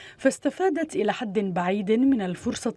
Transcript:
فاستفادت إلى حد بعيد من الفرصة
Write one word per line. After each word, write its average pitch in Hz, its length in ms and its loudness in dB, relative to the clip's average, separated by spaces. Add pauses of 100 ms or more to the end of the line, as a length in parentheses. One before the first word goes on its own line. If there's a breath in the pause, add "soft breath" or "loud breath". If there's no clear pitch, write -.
(160 loud breath)
فاستفادت 311 800 0
إلى 208 160 2
حد 208 260 -6
بعيد 190 540 0
من 254 300 4
الفرصة 196 540 -4